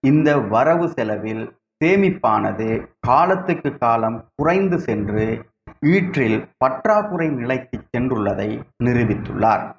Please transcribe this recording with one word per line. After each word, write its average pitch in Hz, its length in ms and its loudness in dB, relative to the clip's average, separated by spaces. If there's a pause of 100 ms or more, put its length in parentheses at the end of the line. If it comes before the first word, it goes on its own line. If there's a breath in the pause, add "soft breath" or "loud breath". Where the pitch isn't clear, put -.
இந்த 147 260 4 (180)
வரவு 151 420 2
செலவில் 110 560 -6 (360)
சேமிப்பானது 110 880 0 (340)
காலத்துக்கு 170 720 2
காலம் 113 440 0 (120)
குறைந்து 175 500 0
சென்று 107 460 -2 (560)
ஈற்றில் 147 560 2 (160)
பற்றாக்குறை 180 760 0
நிலைக்கு 123 500 -4
சென்றுள்ளதை 107 680 -2 (280)
நிரூபித்துள்ளார். 117 840 0 (140)